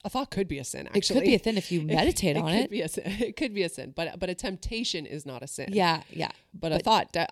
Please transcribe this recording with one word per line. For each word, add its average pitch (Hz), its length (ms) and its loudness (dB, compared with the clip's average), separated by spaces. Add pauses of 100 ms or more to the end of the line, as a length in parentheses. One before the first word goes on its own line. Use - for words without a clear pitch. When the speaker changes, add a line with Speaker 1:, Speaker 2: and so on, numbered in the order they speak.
Speaker 1:
a 202 40 -6
thought 262 220 -2
could 196 160 0
be 151 140 -6
a 123 40 -8
sin, - 220 -8
Speaker 2:
It - 40 -12
could - 80 -2
Speaker 1:
actually. 196 240 4
Speaker 2:
be 196 120 8
a 208 80 8
sin 220 160 0
if - 140 -2
you 170 80 2
Speaker 1:
<laughs> - 0 -
It, 151 60 -2
Speaker 2:
meditate 156 500 2
Speaker 1:
it - 20 2
Speaker 2:
on 160 140 0
Speaker 1:
could 214 80 4
Speaker 2:
it. - 100 -2
Speaker 1:
be - 100 -4
a 160 80 -4
sin. - 160 -6
<laughs> 196 160 -2
It - 160 -2
could 254 180 -2
be 196 100 0
a 170 40 -2
sin, 131 280 -10
but, 170 240 -6
but 180 100 -2
a 180 60 -6
temptation 190 680 -4
is 147 220 -10
not 127 160 -10
a 143 60 -10
sin. - 240 -8
Speaker 2:
Yeah, 175 380 4
yeah. 160 200 -4 (240)
Speaker 1:
But 165 160 -4
a 156 60 4
Speaker 2:
But 175 80 0
Speaker 1:
thought, - 280 4
de-, 170 200 0